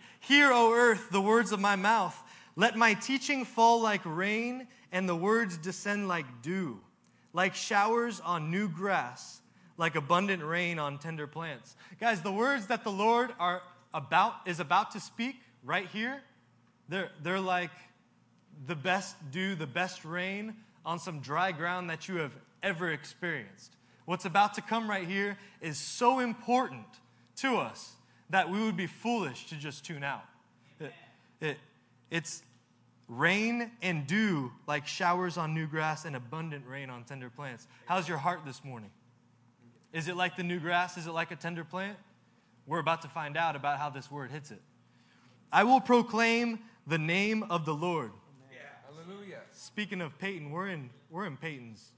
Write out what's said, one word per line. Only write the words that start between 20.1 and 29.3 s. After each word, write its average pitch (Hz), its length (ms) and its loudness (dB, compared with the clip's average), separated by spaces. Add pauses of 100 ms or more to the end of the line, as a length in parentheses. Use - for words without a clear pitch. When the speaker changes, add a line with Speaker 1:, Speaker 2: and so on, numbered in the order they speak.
Speaker 1:
on 165 140 -4
some 156 220 -8
dry 165 320 0
ground 175 360 -4
that 160 200 -8
you 185 80 -2
have 147 160 -4 (280)
ever 175 300 -2
experienced. 143 840 -8 (300)
What's 180 200 -4
about 202 300 2
to 214 60 -6
come 226 280 -2
right 190 180 -2
here 196 300 -2 (240)
is 156 160 -6
so 247 420 2
important 233 640 0 (520)
to 269 180 2
us 127 380 -4 (360)
that 175 200 4
we 202 120 0
would 220 140 0
be 180 100 -2
foolish 196 600 -4